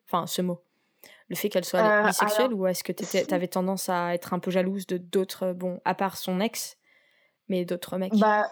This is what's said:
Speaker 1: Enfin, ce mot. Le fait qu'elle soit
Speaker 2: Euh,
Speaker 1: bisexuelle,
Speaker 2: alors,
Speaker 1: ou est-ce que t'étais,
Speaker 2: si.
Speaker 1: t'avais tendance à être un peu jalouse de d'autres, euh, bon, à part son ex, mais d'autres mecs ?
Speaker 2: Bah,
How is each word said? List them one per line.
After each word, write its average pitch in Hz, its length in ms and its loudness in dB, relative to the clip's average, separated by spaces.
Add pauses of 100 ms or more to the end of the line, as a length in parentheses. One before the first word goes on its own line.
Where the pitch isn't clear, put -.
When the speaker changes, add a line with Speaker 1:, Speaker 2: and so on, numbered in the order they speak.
Speaker 1:
Enfin, 170 180 0
ce - 160 -4
mot. 175 200 -4 (680)
Le 175 80 -8
fait 208 140 -2
qu'elle - 160 0
soit - 140 2
Speaker 2:
Euh, 214 260 6
Speaker 1:
bisexuelle, 208 400 4
Speaker 2:
alors, 220 140 -2
Speaker 1:
ou 190 60 0
est-ce 180 160 -2
que 185 100 -4
t'étais, 185 280 -2
Speaker 2:
si. - 60 0
Speaker 1:
t'avais 180 220 0
tendance 185 420 -2
à 175 240 0
être 175 180 -6
un 180 60 0
peu 185 120 -4
jalouse 185 360 0
de 185 100 -2
d'autres, 190 520 -2
euh, 180 60 -2
bon, 180 300 -6
à 185 100 2
part 190 220 -4
son 185 240 -2
ex, - 380 -4 (680)
mais 180 180 -2
d'autres 180 320 -4
mecs ? 190 180 -2
Speaker 2:
Bah, 214 360 6